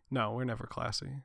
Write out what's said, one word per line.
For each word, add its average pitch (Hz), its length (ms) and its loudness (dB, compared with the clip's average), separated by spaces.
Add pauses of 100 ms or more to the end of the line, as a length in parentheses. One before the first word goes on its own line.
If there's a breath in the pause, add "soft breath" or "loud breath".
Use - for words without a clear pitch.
No, 113 220 4
we're 120 140 0
never 117 200 0
classy. - 420 -2 (180)